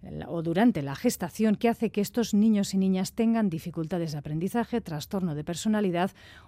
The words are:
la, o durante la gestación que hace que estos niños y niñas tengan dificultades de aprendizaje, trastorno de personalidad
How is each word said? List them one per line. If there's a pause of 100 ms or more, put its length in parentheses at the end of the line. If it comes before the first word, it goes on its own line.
la,
o
durante
la
gestación
que
hace
que
estos
niños
y
niñas
tengan
dificultades
de
aprendizaje,
trastorno
de
personalidad (360)